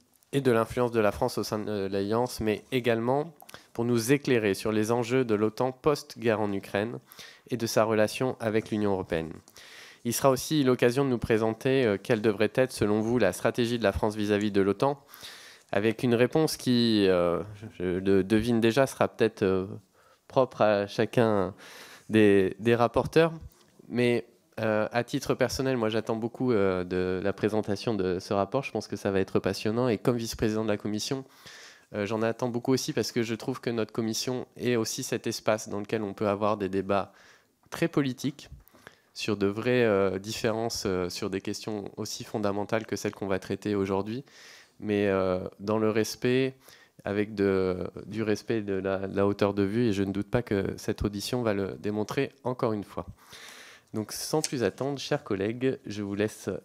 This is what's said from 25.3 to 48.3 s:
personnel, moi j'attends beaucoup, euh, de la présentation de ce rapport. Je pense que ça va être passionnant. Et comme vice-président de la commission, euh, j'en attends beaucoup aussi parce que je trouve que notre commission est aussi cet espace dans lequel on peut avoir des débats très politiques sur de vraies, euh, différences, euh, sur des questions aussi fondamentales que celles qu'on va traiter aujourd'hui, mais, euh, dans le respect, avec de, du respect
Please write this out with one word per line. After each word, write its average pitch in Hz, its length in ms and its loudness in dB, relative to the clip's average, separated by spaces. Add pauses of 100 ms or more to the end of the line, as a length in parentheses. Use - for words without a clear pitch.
personnel, 131 420 0
moi 110 100 0
j'attends 110 300 -2
beaucoup, 120 340 -2
euh, 95 320 2
de 92 400 -2
la 98 80 0
présentation 107 640 -2
de 92 240 0
ce - 140 -4
rapport. 98 280 0
Je - 100 -10
pense - 180 -6
que 101 80 -6
ça 104 120 -2
va 95 120 2
être 95 180 0
passionnant. 110 480 0
Et 107 100 2
comme 120 200 0
vice-président 110 460 -2
de 110 60 -2
la 107 80 0
commission, 107 460 -6 (720)
euh, 104 100 -2
j'en 110 160 -2
attends 117 280 0
beaucoup 120 240 0
aussi 131 180 0
parce 113 220 -4
que 120 100 0
je 113 120 -4
trouve 127 260 -6
que - 80 -6
notre 113 240 -4
commission 120 540 -4 (100)
est 120 180 0
aussi 113 260 -2
cet 117 260 -4
espace 110 420 -2
dans 101 100 -6
lequel 110 240 -4
on 98 100 -6
peut 107 140 -2
avoir 104 300 0
des 98 120 -4
débats 98 440 -2 (580)
très - 160 0
politiques 131 600 -4 (680)
sur 104 220 -2
de 98 100 2
vraies, 117 380 2
euh, 98 340 4
différences, 110 680 -2
euh, 90 240 0
sur 95 220 -6
des 98 100 -2
questions 104 560 -8
aussi 110 260 -8
fondamentales 104 640 -2
que 104 100 -4
celles 101 180 -4
qu'on 101 140 -8
va 95 100 0
traiter 101 380 -4
aujourd'hui, 101 480 -2 (560)
mais, 104 280 0
euh, 95 320 2 (200)
dans 107 180 -2
le 107 140 2
respect, 127 640 0 (500)
avec 104 300 -2
de, 92 520 2 (200)
du 107 160 -6
respect 107 380 -2